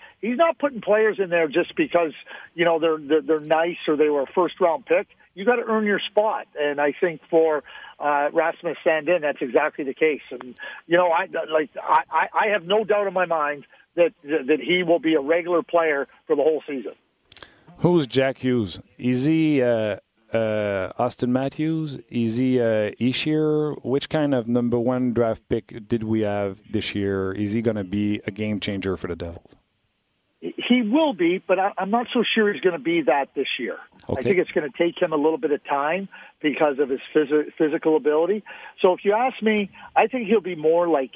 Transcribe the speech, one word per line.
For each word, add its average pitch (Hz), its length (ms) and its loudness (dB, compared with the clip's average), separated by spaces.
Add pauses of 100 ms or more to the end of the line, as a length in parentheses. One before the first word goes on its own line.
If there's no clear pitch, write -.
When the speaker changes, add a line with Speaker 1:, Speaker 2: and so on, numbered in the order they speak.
(220)
Speaker 1:
he's 240 160 -4
not 330 200 2
putting 277 220 -2
players 214 400 2
in 190 100 -2
there 165 200 2
just 156 260 -2
because, 160 380 0 (400)
you 170 100 0
know, 165 160 2
they're, 160 180 2
they're, 151 240 2
they're 156 200 0
nice 160 340 0 (140)
or 151 80 2
they 151 100 4
were 147 140 0
a 127 120 -4
first-round 165 520 0
pick. 185 240 0 (240)
You 185 100 -10
gotta 240 240 2
earn 220 160 0
your 208 160 0
spot. 208 480 0 (100)
And 147 220 -2
I 147 180 2
think 165 220 -2 (100)
for, 160 340 4 (360)
uh, 147 320 0
Rasmus 160 540 -2
Sandin, 160 340 2
that's 147 220 -4
exactly 151 420 0
the 131 100 -6
case. 151 380 0
And, 123 260 -16 (300)
you 165 80 2
know, 180 160 4
I, 180 160 0 (240)
like, 156 200 0 (100)
I, 160 280 2
I, 165 240 0
I 170 200 2
have 208 100 -2
no 202 220 0
doubt 208 220 0
in 190 60 -6
my 185 120 0
mind 147 400 -2 (300)
that, 170 180 4 (100)
that 143 380 0
he 180 220 0
will 170 160 2
be 160 160 2
a 147 60 2
regular 165 400 0
player 151 460 0 (180)
for 156 120 0
the 143 40 2
whole 147 240 2
season. 127 280 -10 (840)
Speaker 2:
Who's 165 280 2
Jack 131 300 0
Hughes? 120 420 0 (180)
Is 127 280 0
he, 156 360 2
uh, 110 360 0 (360)
uh, 107 640 -2
Austin 123 360 -2
Matthews? 151 680 -4 (100)
Is 117 280 -2
he, 127 240 2
uh, 107 380 2
Ishier? 151 840 0
Which 131 240 -2
kind 147 260 0
of 120 140 0
number 120 320 0
one 127 340 0
draft 113 360 0
pick 113 360 -6
did 113 180 -2
we 110 180 0
have 101 360 -2 (140)
this 104 240 -4
year? 98 380 -2
Is 104 180 -4
he 117 100 -2
gonna 107 220 -2
be 104 420 -2
a 107 60 -8
game 104 300 -6
changer 95 340 -4
for 87 120 -8
the 87 100 -6
Devils? 85 380 -12 (840)
Speaker 1:
He - 440 -2
will 285 280 0
be, 175 340 -2
but 185 140 0
I, 190 180 -2
I'm 190 120 -6
not 233 240 -2
so 233 100 2
sure 208 300 0
he's - 80 -10
gonna 175 180 0
be 165 220 0
that 143 340 0
this 135 120 -2 (120)
year. 107 180 -8 (320)
Speaker 2:
Okay. - 100 -4
Speaker 1:
I 127 40 -6
think 175 140 2
it's 170 140 0
gonna 156 260 -2
take 170 240 0
him 170 100 4
a 156 60 4
little 156 200 2
bit 151 140 0
of 143 140 0
time 156 420 -2 (340)
because 143 380 2
of 143 80 2
his 127 140 -4 (120)
phys-, 151 440 2
physical 160 400 2
ability. 160 480 0 (360)
So 185 120 6
if 165 100 -10
you 202 100 4
ask 240 280 0
me, 208 280 2 (280)
I 202 100 6
think 240 200 -4
he'll 214 120 4
be 180 160 -6
more 165 320 2
like 139 280 0